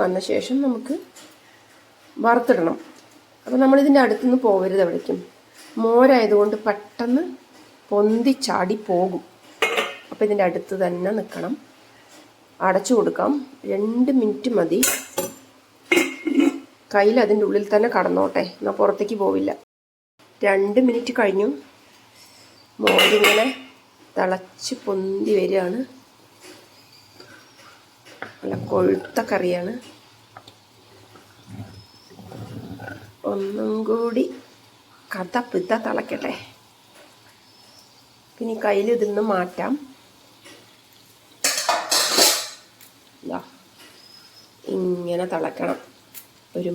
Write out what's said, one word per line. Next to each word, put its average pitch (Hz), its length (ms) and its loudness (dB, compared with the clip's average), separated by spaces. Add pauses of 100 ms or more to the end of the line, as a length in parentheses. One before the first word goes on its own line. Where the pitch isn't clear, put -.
വന്ന 185 140 0 (120)
ശേഷം 247 280 0 (100)
നമുക്ക് 254 300 -4 (1300)
വറുത്തിടണം. 233 540 2 (640)
അപ്പോൾ 247 220 0
നമ്മളിതിൻ്റെ 277 400 6
അടുത്തുനിന്ന് 247 420 2
പോകരുത് 190 400 2
എവിടേക്കും. 170 320 -4 (640)
മോരായതുകൊണ്ട് 226 760 6 (120)
പെട്ടെന്ന് 240 560 -2 (680)
പൊന്തി 220 400 4 (140)
ചാടി 185 300 0 (120)
പോകും. 180 340 0 (880)
അപ്പോൾ - 160 -4
ഇതിൻ്റെ 208 220 2
അടുത്ത് 175 340 -4
തന്നെ 180 380 -2
നിൽക്കണം. 202 340 -6 (1120)
അടച്ചു 190 300 2
കൊടുക്കാം, 196 340 2 (400)
രണ്ട് 226 480 0
മിനിറ്റ് 220 380 0
മതി. 170 220 2 (2250)
കയ്യിൽ 202 300 6
അതിൻ്റെ 208 240 2
ഉള്ളിൽ 202 240 0
തന്നെ 214 240 4
കടന്നോട്ടെ, 185 480 0 (140)
എന്നാൽ 202 220 -4
പുറത്തേക്ക് 104 420 0
പോവില്ല. 95 300 0 (960)
രണ്ട് 202 400 2
മിനിറ്റ് 233 320 -2
കഴിഞ്ഞു. 202 280 2 (1400)
മോരിങ്ങനെ 208 640 4 (720)
തിളച്ച് 185 640 -4
പൊന്തി 196 560 -2
വരികയാണ്. 185 400 -2 (2500)
നല്ല - 140 -6 (140)
കൊഴുത്ത 190 500 0 (120)
കറിയാണ്. 180 420 -2 (3500)
ഒന്നും 208 400 -4 (160)
കൂടി 233 360 -2 (880)
കഥ 185 220 -6 (140)
പിത 180 220 -2 (140)
തിളക്കട്ടെ. - 480 -6 (2000)
ഇനി 226 100 -4 (120)
കയ്യിൽ 202 300 2
ഇതിൽ 208 140 0
നിന്ന് 208 140 -2 (100)
മാറ്റാം. 185 400 -2 (3500)
ദാ, 85 100 -8 (1400)
ഇങ്ങനെ 180 580 -4
തിളക്കണം 165 460 -4 (800)
ഒരു 180 160 -4